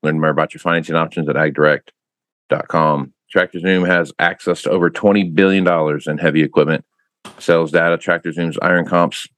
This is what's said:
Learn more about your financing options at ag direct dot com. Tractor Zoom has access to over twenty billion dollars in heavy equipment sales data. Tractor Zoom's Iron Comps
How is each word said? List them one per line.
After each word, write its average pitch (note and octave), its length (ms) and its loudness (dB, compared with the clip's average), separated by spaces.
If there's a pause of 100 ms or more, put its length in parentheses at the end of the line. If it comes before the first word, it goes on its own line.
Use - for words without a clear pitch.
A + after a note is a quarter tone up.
Learn D#2 160 0
more D#2 100 0
about D2+ 240 -2
your D#2+ 60 -16
financing E2+ 340 -2
options D#2+ 340 -2
at C2+ 80 0
ag D#2 160 0
direct D2+ 400 0 (560)
dot - 200 -2
com. D#2 440 0 (160)
Tractor F#2 300 -2
Zoom F2+ 260 0
has F2 360 0
access E2+ 420 -2
to - 80 -4
over F2 180 2
twenty G2+ 360 2
billion F#2+ 400 2
dollars D#2 420 0
in D2+ 120 -4
heavy D#2 260 2
equipment D2+ 400 0 (560)
sales E2 320 0
data. E2+ 260 2
Tractor E2+ 320 -4
Zoom's E2 320 -4
Iron F2 240 2
Comps - 400 -2 (120)